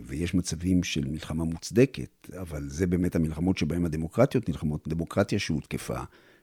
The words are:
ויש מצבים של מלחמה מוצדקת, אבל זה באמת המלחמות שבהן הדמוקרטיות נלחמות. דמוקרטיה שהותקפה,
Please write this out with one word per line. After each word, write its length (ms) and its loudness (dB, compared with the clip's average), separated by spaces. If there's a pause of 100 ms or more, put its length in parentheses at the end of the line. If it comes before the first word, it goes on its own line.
ויש 300 -4
מצבים 480 4
של 260 -2
מלחמה 360 -4
מוצדקת, 880 0 (100)
אבל 280 -8
זה 180 0
באמת 300 2
המלחמות 420 2
שבהן 260 0
הדמוקרטיות 640 2
נלחמות. 400 -2
דמוקרטיה 500 0
שהותקפה, 600 -4 (420)